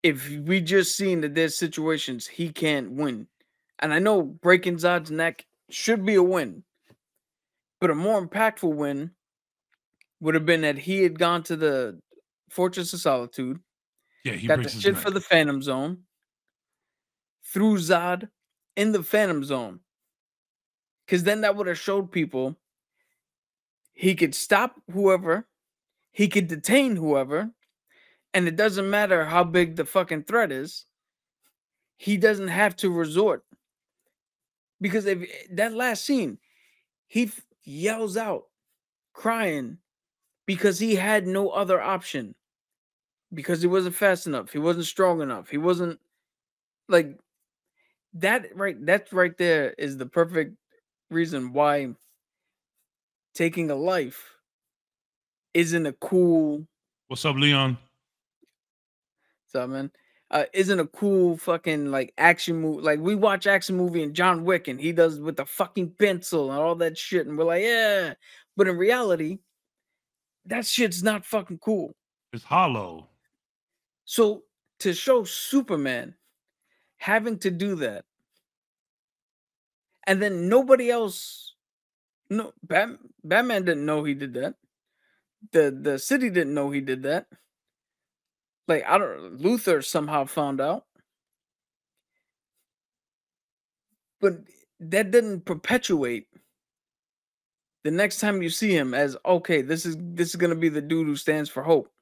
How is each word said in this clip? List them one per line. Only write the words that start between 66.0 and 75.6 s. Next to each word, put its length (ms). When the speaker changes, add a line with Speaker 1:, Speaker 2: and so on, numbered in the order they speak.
Speaker 1:
pencil 500
and 100
all 160
that 220
shit, 300
and 100
we're 60
like, 180
"Yeah." 520
But 100
in 100
reality, 600
that 200
shit's 380
not 200
fucking 340
cool. 360
Speaker 2:
It's 100
hollow. 640
Speaker 1:
So, 380
to 120
show 300
Superman 920